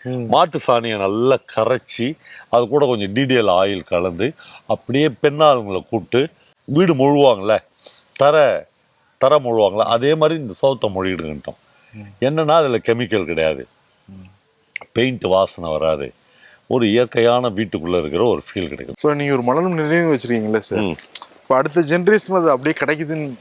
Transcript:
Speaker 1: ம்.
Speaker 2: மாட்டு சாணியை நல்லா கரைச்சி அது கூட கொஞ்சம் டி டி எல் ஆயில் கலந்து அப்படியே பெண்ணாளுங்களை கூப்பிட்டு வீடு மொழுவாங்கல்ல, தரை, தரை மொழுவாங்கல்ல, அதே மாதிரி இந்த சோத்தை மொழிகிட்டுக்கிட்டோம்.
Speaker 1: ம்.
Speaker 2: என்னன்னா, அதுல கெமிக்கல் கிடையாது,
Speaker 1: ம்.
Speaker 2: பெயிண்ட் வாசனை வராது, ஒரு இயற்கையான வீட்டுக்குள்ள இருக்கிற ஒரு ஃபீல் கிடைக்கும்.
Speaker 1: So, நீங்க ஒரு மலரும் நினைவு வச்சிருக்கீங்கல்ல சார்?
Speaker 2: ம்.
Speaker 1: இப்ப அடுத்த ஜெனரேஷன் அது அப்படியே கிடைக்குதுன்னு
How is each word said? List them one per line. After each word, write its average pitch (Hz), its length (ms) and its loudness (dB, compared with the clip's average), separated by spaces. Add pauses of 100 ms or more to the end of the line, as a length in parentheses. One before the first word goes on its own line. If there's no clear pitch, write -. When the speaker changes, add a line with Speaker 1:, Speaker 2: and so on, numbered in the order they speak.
Speaker 1:
ம். 127 220 -6
Speaker 2:
மாட்டு 147 340 0
சாணியை 117 380 0
நல்லா 110 400 0 (180)
கரைச்சி 113 520 -2 (420)
அது 117 180 2
கூட 139 180 2
கொஞ்சம் 104 260 -2
டி 127 140 0
டி 131 100 2
எல் 104 260 4
ஆயில் 98 220 -2
கலந்து 92 500 -2 (340)
அப்படியே 123 400 -2 (140)
பெண்ணாளுங்களை 135 680 2
கூப்பிட்டு 117 320 -2 (460)
வீடு 170 260 2
மொழுவாங்கல்ல, 127 640 4 (580)
தரை, 147 320 4 (760)
தரை 143 220 4
மொழுவாங்கல்ல, 107 420 2 (100)
அதே 139 200 0
மாதிரி 156 240 0
இந்த 110 220 -10
சோத்தை 135 280 0
மொழிகிட்டுக்கிட்டோம். 82 720 -6 (340)
Speaker 1:
ம். 104 160 -20 (100)
Speaker 2:
என்னன்னா, 151 420 0
அதுல 127 160 0
கெமிக்கல் 107 540 -2
கிடையாது, 78 360 -2 (380)
Speaker 1:
ம். 95 220 -20 (640)
Speaker 2:
பெயிண்ட் 123 300 0
வாசனை 92 480 0
வராது, 76 420 -2 (540)
ஒரு 117 200 0
இயற்கையான 120 640 2
வீட்டுக்குள்ள 90 500 -4
இருக்கிற 80 260 -2
ஒரு 92 160 0 (120)
ஃபீல் 90 140 -6
கிடைக்கும். 67 320 -12
Speaker 1:
So, 147 140 0
நீங்க 143 200 -2
ஒரு 127 80 0
மலரும் 156 320 0
நினைவு 160 400 0
வச்சிருக்கீங்கல்ல 113 440 -2
சார்? 104 240 -4
Speaker 2:
ம். 90 140 -4 (460)
Speaker 1:
இப்ப 131 140 0
அடுத்த 147 260 0
ஜெனரேஷன் 180 520 0
அது 165 180 2
அப்படியே 139 280 0
கிடைக்குதுன்னு 151 600 -4